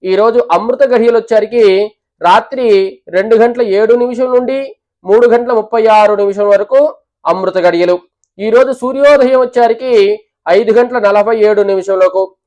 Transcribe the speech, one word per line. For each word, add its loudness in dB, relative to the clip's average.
ఈరోజు 0
అమృత -2
ఘడియలు 0
వచ్చరికి 0
రాత్రి 0
రెండు 0
గంటల 0
ఏడు 0
నిమిషం -4
నుండి -4
మూడు 2
గంటల 0
ముప్పై -2
ఆరు 4
నిమిషం -2
వరకు 0
అమృత -4
ఘడియలు. 0
ఈరోజు 0
సూర్యోదయం 0
వచ్చరికి 0
ఐదు 0
గంటల 0
నలభై 0
ఏడు 2
నిమిషంలకు -2